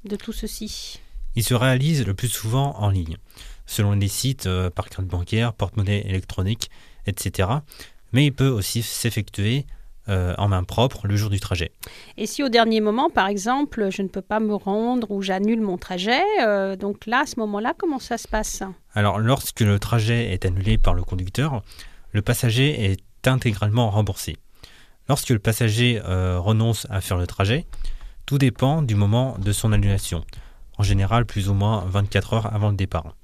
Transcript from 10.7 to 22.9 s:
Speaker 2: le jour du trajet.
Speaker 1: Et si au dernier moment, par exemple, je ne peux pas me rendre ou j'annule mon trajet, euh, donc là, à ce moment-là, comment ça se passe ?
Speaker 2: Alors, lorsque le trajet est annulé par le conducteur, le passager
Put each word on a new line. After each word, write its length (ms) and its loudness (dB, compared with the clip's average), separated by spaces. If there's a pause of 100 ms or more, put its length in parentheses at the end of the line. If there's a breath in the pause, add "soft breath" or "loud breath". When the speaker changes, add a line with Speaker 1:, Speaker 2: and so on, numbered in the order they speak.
Speaker 2:
le 80 0
jour 140 0
du 100 0
trajet. 320 -4 (460 loud breath)
Speaker 1:
Et 100 -4
si 160 -4
au 60 0
dernier 320 4
moment, 280 2
par 180 2
exemple, 640 0
je 120 -4
ne 80 -2
peux 120 -6
pas 180 -2
me 140 0
rendre 560 -2
ou 120 -4
j'annule 400 0
mon 160 -2
trajet, 440 -2 (200)
euh, 340 2
donc 320 -6
là, 140 0
à 40 0
ce 140 -8
moment-là, 360 -2
comment 240 -4
ça 180 -6
se 100 -12
passe ? 340 -4 (320)
Speaker 2:
Alors, 240 2
lorsque 440 0
le 180 4
trajet 540 0
est 120 -4
annulé 320 2
par 160 6
le 100 2
conducteur, 600 -2 (480 loud breath)
le 100 0
passager 680 2